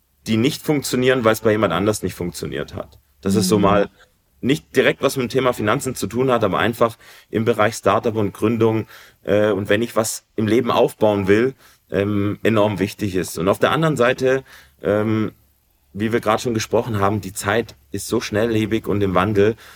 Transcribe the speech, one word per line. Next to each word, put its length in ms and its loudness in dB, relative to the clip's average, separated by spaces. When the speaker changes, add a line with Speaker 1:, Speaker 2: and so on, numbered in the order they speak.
Speaker 1:
die 100 0
nicht 240 0
funktionieren, 640 0
weil's 180 2
bei 100 2
jemand 220 0
anders 300 -2
nicht 100 -4
funktioniert 640 -8
hat. 240 -14
Das 140 0
ist 120 2
so 100 4
Speaker 2:
Mhm. 20 4
Speaker 1:
mal 300 4
nicht 340 -2
direkt 280 2
was 140 -2
mit 80 -2
dem 40 -4
Thema 240 0
Finanzen 420 -2
zu 120 -6
tun 240 0
hat, 120 2
aber 160 0
einfach 380 0
im 160 -2
Bereich 300 0
Startup 400 0
und 180 -2
Gründung, 540 0
äh, 280 2
und 180 -2
wenn 120 2
ich 140 -6
was 300 -2
im 120 -2
Leben 240 2
aufbauen 560 2
will, 260 2
ähm, 520 -2
enorm 360 2
wichtig 360 -4
ist. 220 -4
Und 120 -2
auf 100 0
der 120 2
anderen 260 0
Seite, 460 2
ähm, 520 0
wie 200 -4
wir 80 0
gerade 200 0
schon 120 -2
gesprochen 460 -2
haben, 220 0
die 120 -10
Zeit 420 -4
ist 160 -8
so 140 -2
schnelllebig 640 -2
und 140 0
im 140 0
Wandel, 400 2